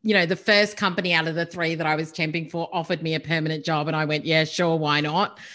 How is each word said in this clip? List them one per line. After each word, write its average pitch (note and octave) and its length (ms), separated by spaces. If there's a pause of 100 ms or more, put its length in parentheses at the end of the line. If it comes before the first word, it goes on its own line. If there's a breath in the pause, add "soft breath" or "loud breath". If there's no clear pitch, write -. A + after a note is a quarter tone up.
you G#3+ 120
know, F#3 100
the E3+ 120
first G#3 420
company F#3 340
out D#3+ 160
of D#3+ 60
the E3+ 100
three E3 300
that D#3+ 120
I D#3 80
was D#3+ 160
temping D#3+ 400
for E3+ 220
offered E3 300
me D#3+ 120
a D#3 60
permanent D#3 460
job. D3+ 200
And D#3+ 80
I D#3 120
went, D3+ 180
"Yeah, D#3+ 200
sure, E3 320
why D3+ 260
not?" E3 360 (160 loud breath)